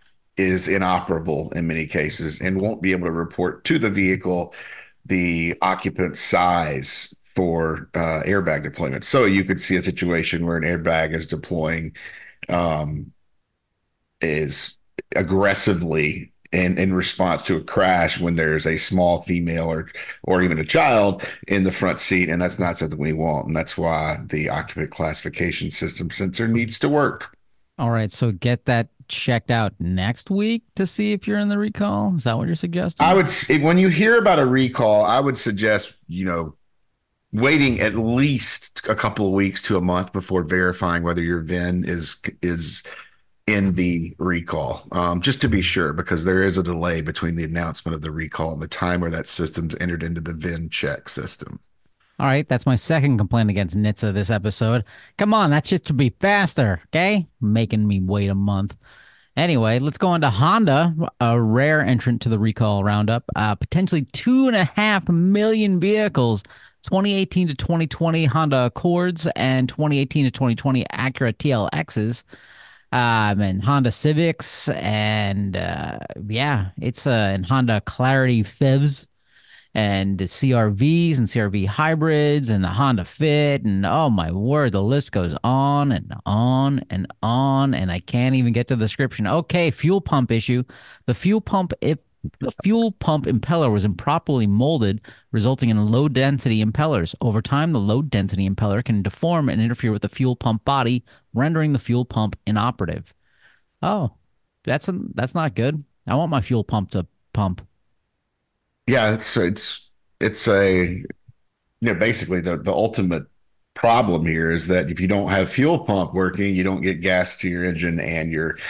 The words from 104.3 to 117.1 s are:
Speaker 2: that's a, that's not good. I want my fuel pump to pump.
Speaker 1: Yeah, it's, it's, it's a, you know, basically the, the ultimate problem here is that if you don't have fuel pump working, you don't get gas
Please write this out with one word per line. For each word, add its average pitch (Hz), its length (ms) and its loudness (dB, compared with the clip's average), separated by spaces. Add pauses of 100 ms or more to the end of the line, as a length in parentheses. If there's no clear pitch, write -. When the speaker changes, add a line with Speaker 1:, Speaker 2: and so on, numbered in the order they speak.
Speaker 2:
that's 123 240 -4
a, 180 100 -4 (180)
that's 127 200 -4
not 156 180 -2
good. 143 300 -2 (240)
I 113 80 0
want 165 160 0
my 139 80 2
fuel 110 240 0
pump 101 280 -2
to 90 140 -4 (280)
pump. 95 340 -2 (1200)
Speaker 1:
Yeah, 113 260 4
it's, - 220 -4
it's, - 540 -2 (320)
it's - 260 0
a, 95 380 4
you 90 200 -6 (760)
know, 113 120 2
basically 92 460 0
the, 85 160 -2
the 92 160 -4
ultimate 92 520 0 (520)
problem 113 480 2
here 82 280 0
is 82 160 -2
that 85 240 2
if 82 100 -6
you 92 60 0
don't 101 220 2
have 95 200 2
fuel 151 300 2
pump 95 340 -2
working, 92 420 0
you 92 80 2
don't 95 180 -2
get 90 200 -2
gas 92 340 0